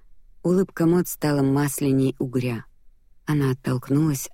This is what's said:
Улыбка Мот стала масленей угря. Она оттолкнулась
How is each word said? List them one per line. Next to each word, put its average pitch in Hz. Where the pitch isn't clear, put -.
Улыбка 180
Мот 170
стала 147
масленей 135
угря. 123
Она 143
оттолкнулась 135